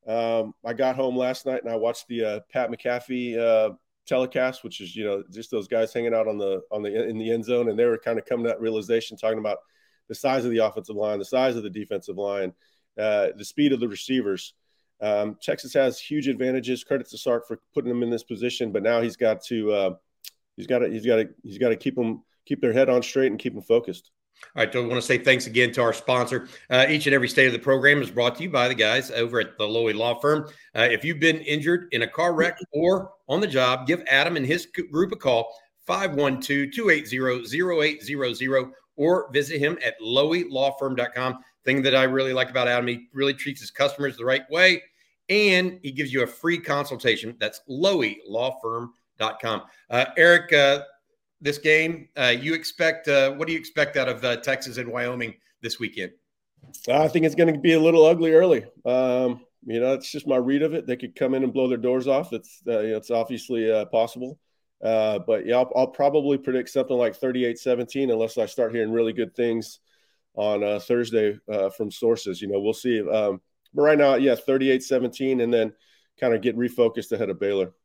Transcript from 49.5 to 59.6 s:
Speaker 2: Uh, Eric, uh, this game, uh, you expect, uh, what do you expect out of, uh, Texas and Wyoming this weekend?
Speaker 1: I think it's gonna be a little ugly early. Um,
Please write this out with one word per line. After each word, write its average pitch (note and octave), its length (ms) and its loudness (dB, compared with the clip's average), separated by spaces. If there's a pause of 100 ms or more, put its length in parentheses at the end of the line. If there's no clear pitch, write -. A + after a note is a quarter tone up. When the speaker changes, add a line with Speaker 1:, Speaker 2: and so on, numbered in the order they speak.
Speaker 2:
Uh, B2 180 2 (120)
Eric, E3+ 340 6
uh, C#3+ 280 6 (600)
this C#3+ 180 -4
game, D#3 580 2
uh, B2 220 4
you D3+ 160 -4
expect, D#3+ 540 -2
uh, C#3 240 4
what D3+ 140 -6
do E3 60 -4
you D#3+ 60 -4
expect D3 380 -2
out B2+ 120 0
of, A#2 160 -6
uh, A#2+ 120 0
Texas C3 420 -6
and A#2 120 -8
Wyoming B2 440 -6 (260)
this - 180 -8
weekend? G2 340 -8 (760)
Speaker 1:
I D3 200 2
think D#3+ 180 2
it's D3+ 80 2
gonna E3 240 4
be D#3+ 140 4
a D#3+ 80 6
little D#3+ 260 8
ugly E3 260 4
early. D#3+ 320 6 (220)
Um, B2+ 580 2 (220)